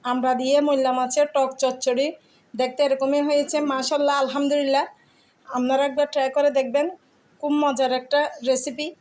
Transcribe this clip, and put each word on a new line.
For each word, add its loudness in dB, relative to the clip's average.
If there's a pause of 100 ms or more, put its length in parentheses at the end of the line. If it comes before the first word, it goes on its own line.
আমড়া 0
দিয়ে 2 (100)
ময়লা 2
মাছের 0
টক 2 (120)
চচ্চড়ি। 0 (480)
দেখতে -4
এরকমই 0
হয়েছে, 0 (160)
মাশাআল্লাহ, 0
আলহামদুলিল্লাহ। 0 (640)
আপনারা 0
একবার 0
ট্রাই 0
করে 4
দেখবেন, 0 (540)
খুব -2 (100)
মজার 0
একটা 0 (280)
রেসিপি। -2 (140)